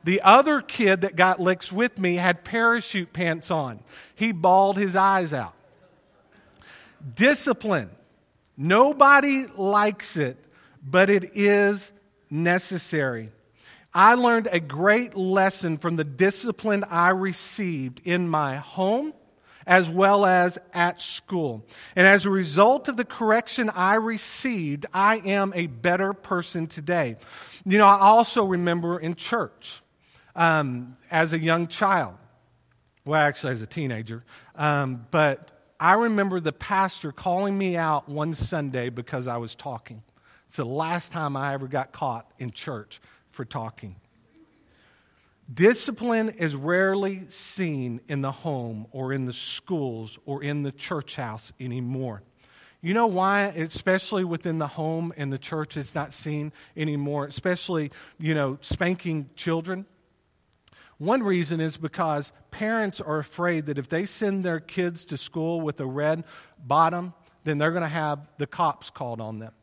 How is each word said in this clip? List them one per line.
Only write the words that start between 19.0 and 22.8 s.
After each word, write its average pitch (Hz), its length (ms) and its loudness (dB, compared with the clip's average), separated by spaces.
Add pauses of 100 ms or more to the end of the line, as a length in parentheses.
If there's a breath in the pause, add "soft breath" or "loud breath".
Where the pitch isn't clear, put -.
as 180 220 4
well 196 380 4
as 180 320 4 (160)
at 175 260 0
school. 139 640 -6 (320 loud breath)
And 185 100 8
as 196 200 8
a 202 40 2
result 196 580 4